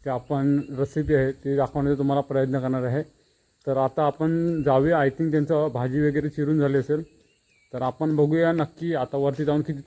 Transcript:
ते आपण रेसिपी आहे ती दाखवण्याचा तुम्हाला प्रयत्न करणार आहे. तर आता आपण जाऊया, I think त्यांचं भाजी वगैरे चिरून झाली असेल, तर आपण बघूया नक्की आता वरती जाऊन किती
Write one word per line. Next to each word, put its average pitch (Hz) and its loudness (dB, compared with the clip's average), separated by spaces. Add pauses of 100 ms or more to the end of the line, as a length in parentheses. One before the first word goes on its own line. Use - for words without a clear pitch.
ते 143 -6
आपण 139 0 (160)
रेसिपी 143 -2
आहे 135 2
ती 135 -4
दाखवण्याचा 139 0
तुम्हाला 139 0
प्रयत्न 135 0
करणार 131 -2
आहे. 127 -2 (640)
तर 135 0
आता 147 0
आपण 165 0
जाऊया, 143 4
I 139 4
think 160 -2
त्यांचं 151 2
भाजी 127 -2
वगैरे 147 0
चिरून 151 0
झाली 139 2
असेल, 151 -2 (680)
तर 127 -6
आपण 156 -2
बघूया 156 4
नक्की 165 -2
आता 131 -4
वरती 139 0
जाऊन 147 0
किती 143 -6